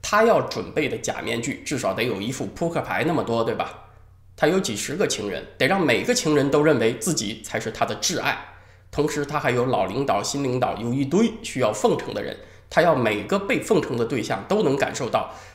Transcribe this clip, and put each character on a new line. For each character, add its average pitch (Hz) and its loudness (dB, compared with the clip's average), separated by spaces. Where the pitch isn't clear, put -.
他 208 4
要 214 6
准 - -6
备 151 0
的 113 -4
假 - -6
面 117 -2
具， 117 -6
至 139 -4
少 95 0
得 110 -2
有 101 -2
一 110 -4
副 127 -6
扑 170 -4
克 165 -2
牌 98 -2
那 170 0
么 117 0
多， 117 0
对 110 0
吧？ - -8
他 151 4
有 185 4
几 113 -4
十 135 -6
个 185 2
情 101 -4
人， 80 -6
得 - 2
让 185 2
每 117 4
个 247 2
情 151 2
人 139 4
都 147 4
认 151 6
为 117 2
自 165 -2
己 110 -4
才 - -6
是 113 -4
他 113 0
的 107 -6
挚 160 -2
爱。 131 -2
同 151 0
时， 147 -2
他 147 -4
还 139 0
有 123 2
老 104 2
领 120 -2
导、 101 0
新 143 -2
领 123 0
导， 95 0
有 117 -4
一 139 0
堆 196 2
需 - -6
要 107 2
奉 180 2
承 - -8
的 104 -4
人。 - -8
他 - 4
要 170 6
每 107 2
个 196 0
被 185 0
奉 170 2
承 - -4
的 117 0
对 113 -2
象 - -4
都 208 2
能 139 4
感 - -2
受 123 -4
到 - -2